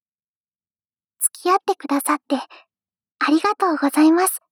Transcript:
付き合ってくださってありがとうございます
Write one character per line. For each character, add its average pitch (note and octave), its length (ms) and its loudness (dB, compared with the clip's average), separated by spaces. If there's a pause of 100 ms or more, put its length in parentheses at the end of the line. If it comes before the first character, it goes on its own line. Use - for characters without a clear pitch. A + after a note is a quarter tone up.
(1200)
付 - 200 -6
き F4 100 -2
合 F#4+ 60 4
っ - 80 0
て F#4+ 100 -2
く - 140 -12
だ C#4 140 -2
さ D4+ 140 -2
っ - 20 -10
て - 180 -4
あ - 960 -10
り D#4 100 2
が G#4 160 -2
と F4+ 160 0
う C#4+ 60 -2
ご C#4+ 100 0
ざ D4+ 140 2
い D#4+ 100 6
ま F4+ 160 2
す - 240 -8